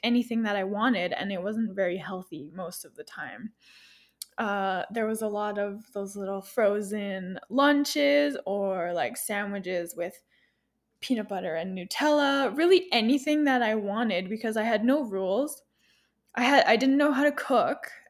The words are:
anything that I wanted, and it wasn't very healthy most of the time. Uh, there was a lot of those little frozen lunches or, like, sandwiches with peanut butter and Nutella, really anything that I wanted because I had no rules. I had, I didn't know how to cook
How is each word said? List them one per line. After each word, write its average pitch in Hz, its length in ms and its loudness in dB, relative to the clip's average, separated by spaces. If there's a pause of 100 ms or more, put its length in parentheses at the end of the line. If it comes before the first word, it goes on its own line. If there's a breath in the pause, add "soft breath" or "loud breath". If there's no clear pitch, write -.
anything 240 400 2
that 208 140 0
I 190 80 -2
wanted, 202 480 0
and 196 180 -4
it 185 100 -4
wasn't 214 340 -4
very 180 200 0
healthy 175 580 -10
most 160 300 -10
of - 120 -20
the 147 100 -14
time. 143 480 -12 (840 loud breath)
Uh, 196 540 -2
there 220 160 0
was 220 140 -2
a 220 80 -2
lot 208 280 -4
of 202 260 -4 (100)
those 202 240 -6
little 196 240 -6
frozen 202 960 -2 (100)
lunches 285 960 2
or, 190 480 -2
like, 160 220 -2
sandwiches 196 800 -4
with 170 260 -8 (800)
peanut 214 300 -2
butter 185 260 -4
and 185 220 -6
Nutella, 277 800 0
really 359 340 4
anything 285 540 2
that 254 160 4
I 220 140 0
wanted 202 540 -2
because 220 280 -4
I 214 60 0
had 220 200 2
no 269 200 4
rules. 196 600 -2 (720)
I - 80 0
had, 269 220 6
I 220 100 6
didn't 269 220 4
know 294 160 4
how 269 100 2
to 294 80 6
cook 240 560 0 (220)